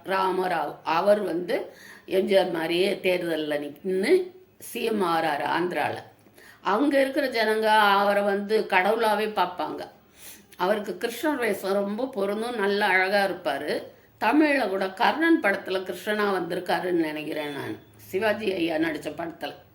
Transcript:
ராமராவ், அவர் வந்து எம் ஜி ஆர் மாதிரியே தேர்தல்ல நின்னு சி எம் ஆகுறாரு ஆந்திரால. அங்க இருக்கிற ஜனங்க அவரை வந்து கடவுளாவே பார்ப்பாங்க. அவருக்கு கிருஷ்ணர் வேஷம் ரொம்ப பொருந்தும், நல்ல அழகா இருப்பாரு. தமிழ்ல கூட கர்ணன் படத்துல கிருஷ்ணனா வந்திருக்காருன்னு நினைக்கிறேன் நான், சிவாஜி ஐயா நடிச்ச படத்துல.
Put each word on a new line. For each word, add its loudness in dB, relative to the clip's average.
ராமராவ், -2
அவர் 4
வந்து -4
எம் 0
ஜி 4
ஆர் 4
மாதிரியே 0
தேர்தல்ல -2
நின்னு 0
சி -10
எம் 0
ஆகுறாரு 0
ஆந்திரால. -2
அங்க 2
இருக்கிற 0
ஜனங்க 0
அவரை 4
வந்து 0
கடவுளாவே 2
பார்ப்பாங்க. -4
அவருக்கு -2
கிருஷ்ணர் -4
வேஷம் -2
ரொம்ப -2
பொருந்தும், -4
நல்ல 2
அழகா 4
இருப்பாரு. -4
தமிழ்ல 4
கூட -2
கர்ணன் 2
படத்துல 0
கிருஷ்ணனா -2
வந்திருக்காருன்னு -2
நினைக்கிறேன் -6
நான், -8
சிவாஜி -2
ஐயா -2
நடிச்ச -2
படத்துல. -10